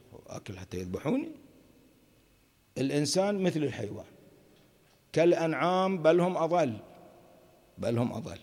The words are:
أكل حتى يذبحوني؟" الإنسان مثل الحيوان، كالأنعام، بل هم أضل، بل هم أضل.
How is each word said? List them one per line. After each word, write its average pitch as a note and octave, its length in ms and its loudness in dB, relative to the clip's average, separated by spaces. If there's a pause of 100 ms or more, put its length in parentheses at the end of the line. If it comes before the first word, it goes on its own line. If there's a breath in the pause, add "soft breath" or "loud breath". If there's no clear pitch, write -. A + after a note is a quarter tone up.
(280)
أكل F#2 300 -14
حتى F#2 220 -10
يذبحوني؟" D3 500 -4 (1500)
الإنسان D3+ 680 0
مثل D#3 200 0
الحيوان، G#2 420 -6 (1080)
كالأنعام، E3+ 880 2
بل D#3+ 180 6
هم F3 180 2
أضل، D#3 400 2 (1000)
بل A#2 200 -2
هم A#2+ 160 0
أضل. F#2 300 -10